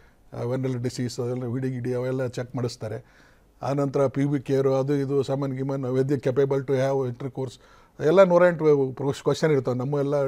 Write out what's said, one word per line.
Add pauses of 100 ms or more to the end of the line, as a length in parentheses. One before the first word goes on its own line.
(340)
ಆ,
ವೈರಲ್
ಡಿಸೀಸ್
ಅದೆಲ್ಲ
ವಿಡಿ
ಗಿಡಿ
ಅವೆಲ್ಲ
ಚೆಕ್
ಮಾಡಿಸ್ತಾರೆ. (560)
ಆನಂತರ
ಪಿ
ಬಿ
ಕೇರು
ಅದು
ಇದು
ಸಾಮಾನ್
ಗಿಮಾನ್
whether
capable
to
have
intercourse (460)
ಎಲ್ಲ
ನೂರೆಂಟು (280)
ಕ್ವಶನ್
ಇರ್ತವೆ.
ನಮ್ಮ
ಎಲ್ಲ (140)